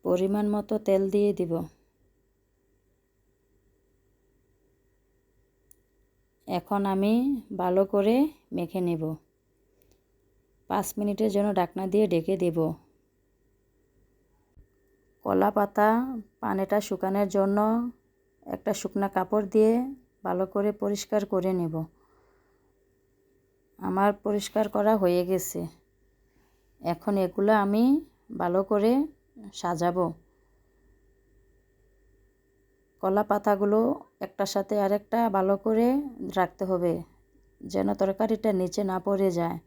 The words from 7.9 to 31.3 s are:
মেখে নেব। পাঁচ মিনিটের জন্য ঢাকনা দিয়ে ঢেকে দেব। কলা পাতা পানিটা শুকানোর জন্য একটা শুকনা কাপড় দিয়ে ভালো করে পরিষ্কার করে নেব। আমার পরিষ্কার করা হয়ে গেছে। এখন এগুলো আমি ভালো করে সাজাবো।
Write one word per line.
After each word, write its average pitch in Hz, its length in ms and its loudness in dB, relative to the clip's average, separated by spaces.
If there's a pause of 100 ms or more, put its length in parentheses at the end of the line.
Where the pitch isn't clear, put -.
মেখে 180 300 -4
নেব। 170 220 -2 (1700)
পাঁচ 196 260 -2
মিনিটের 208 360 -2
জন্য 202 220 0
ঢাকনা 185 340 -2
দিয়ে 208 200 2
ঢেকে 175 300 0
দেব। 170 200 0 (2750)
কলা 196 260 4
পাতা 214 380 2 (480)
পানিটা 196 440 -2
শুকানোর 196 480 -2
জন্য 196 280 2 (880)
একটা - 280 -6
শুকনা 196 360 -4
কাপড় 196 360 0
দিয়ে 214 260 4 (520)
ভালো 185 220 -2
করে 202 260 -2
পরিষ্কার 208 540 -2
করে 190 280 0
নেব। 170 220 -2 (2000)
আমার 190 300 0 (120)
পরিষ্কার 208 480 -2
করা 208 260 2
হয়ে 180 300 2
গেছে। 180 340 -4 (1200)
এখন 170 360 -4
এগুলো 196 360 0
আমি 208 300 2 (540)
ভালো 180 260 0
করে 208 280 2 (640)
সাজাবো। 175 520 -2 (3000)